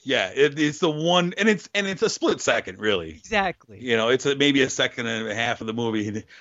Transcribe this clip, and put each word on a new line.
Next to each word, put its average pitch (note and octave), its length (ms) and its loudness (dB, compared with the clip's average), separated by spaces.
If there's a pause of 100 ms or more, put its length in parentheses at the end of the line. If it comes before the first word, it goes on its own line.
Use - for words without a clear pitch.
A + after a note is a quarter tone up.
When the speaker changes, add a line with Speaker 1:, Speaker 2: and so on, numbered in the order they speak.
Speaker 1:
Yeah, A2+ 320 0
it, C#3+ 240 2
it's D3+ 220 0
the E3+ 100 4
one, F3 480 2
and G#3 100 2
it's, G#3+ 240 0
and G3+ 140 0
it's F#3+ 160 -4
a A3 80 4
split G#3 300 0
second, G2+ 400 -2
really. F#2+ 300 0
Speaker 2:
Exactly. E3+ 680 -4
Speaker 1:
You A#2+ 160 0
know, A2+ 120 2
it's B2+ 180 2
a, C#3 80 0
maybe C#3 280 4
a B2+ 80 2
second B2+ 360 -4
and A2+ 220 -4
a G#2 80 -4
half A#2 240 -2
of A2+ 80 -10
the A2 40 -4
movie. A2 520 -2 (160)